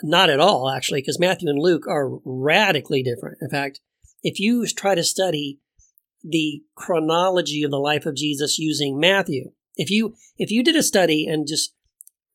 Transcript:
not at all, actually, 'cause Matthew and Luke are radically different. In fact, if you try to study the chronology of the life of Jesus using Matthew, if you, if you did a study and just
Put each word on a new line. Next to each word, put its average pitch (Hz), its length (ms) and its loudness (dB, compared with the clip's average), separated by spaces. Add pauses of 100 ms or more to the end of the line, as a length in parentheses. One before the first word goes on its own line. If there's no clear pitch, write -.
not 170 260 4
at 139 100 4
all, 147 300 4
actually, 135 320 -4
'cause 135 180 -4
Matthew 175 300 0
and 143 100 0
Luke 165 280 2
are 143 360 -2
radically 147 800 0
different. - 400 -6
In 143 80 -8
fact, 139 320 -6 (400)
if - 180 -4
you 226 280 2
try 196 260 0
to 165 100 0
study 151 560 -2 (640)
the 156 400 -2 (120)
chronology 165 880 0
of 143 80 -2
the 139 80 -2
life 147 260 -2
of 156 100 -4
Jesus 147 440 -2
using 143 400 -2
Matthew, 175 520 0 (240)
if - 140 -4
you, 220 260 0 (220)
if - 140 -4
you 233 120 2
did 330 120 4
a 311 80 4
study 160 420 2
and 156 220 -2
just - 260 -4 (600)